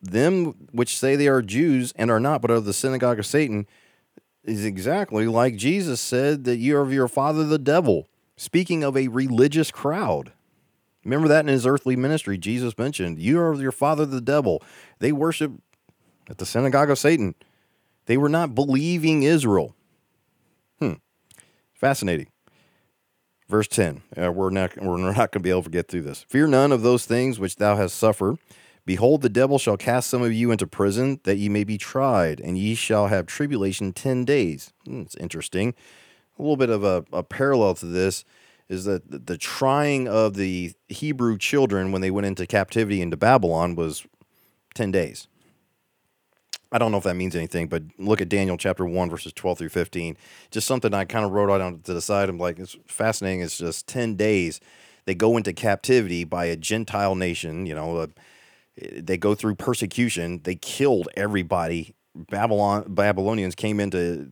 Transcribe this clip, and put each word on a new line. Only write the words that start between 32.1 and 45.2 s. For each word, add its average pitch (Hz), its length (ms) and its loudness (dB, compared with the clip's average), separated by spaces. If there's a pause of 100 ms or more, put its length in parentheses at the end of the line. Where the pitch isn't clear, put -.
and 87 180 -6
ye 107 160 -2
shall 107 340 0
have 95 200 -2
tribulation 98 680 -4
ten 127 320 -4
days." 104 480 -2 (120)
Hmm, 127 160 -10
it's - 160 -16
interesting. 90 580 -6 (640)
A - 20 -10
little 147 160 0
bit 127 140 2
of 104 120 0
a, 92 300 0
a 90 80 -2
parallel 120 540 0
to - 100 -12
this 90 400 -2 (420)
is 92 180 -8
that 95 260 -4
the, 69 80 -14
the 78 180 -8
trying 139 720 0
of 110 260 2
the 92 400 -4 (160)
Hebrew 123 480 -2
children 101 540 0
when 95 100 -2
they 95 80 0
went 101 160 -2
into 92 220 -4
captivity 101 540 0
into 85 140 -2
Babylon 87 600 2
was 80 280 -4 (720)
ten 104 160 -4
days. 90 380 -2 (1400)